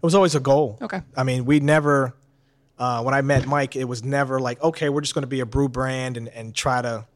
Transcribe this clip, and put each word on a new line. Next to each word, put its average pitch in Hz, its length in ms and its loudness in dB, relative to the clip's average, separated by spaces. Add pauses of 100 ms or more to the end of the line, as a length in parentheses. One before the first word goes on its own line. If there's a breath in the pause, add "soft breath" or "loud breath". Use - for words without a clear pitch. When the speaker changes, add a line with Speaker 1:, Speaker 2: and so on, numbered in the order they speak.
Speaker 1:
It - 40 -2
was 170 100 4
always 185 200 6
a 147 40 4
goal. 135 420 2
Speaker 2:
Okay. 202 200 -8 (140)
Speaker 1:
I 131 80 0
mean, 127 220 -2
we 147 140 4
never, 143 540 2 (640)
uh, 123 260 -2
when 131 100 2
I 139 80 4
met 135 240 2
Mike, 139 300 0
it 131 100 -2
was 120 180 -6
never 135 360 0
like, 123 220 -4
"Okay, 160 280 0
we're 143 120 0
just 147 140 -6
gonna 139 120 -4
be 131 120 -4
a 127 60 -2
brew 135 240 0
brand 127 480 -4
and, 113 120 -10
and 113 240 -14
try 127 280 -2
to 117 240 -6 (100)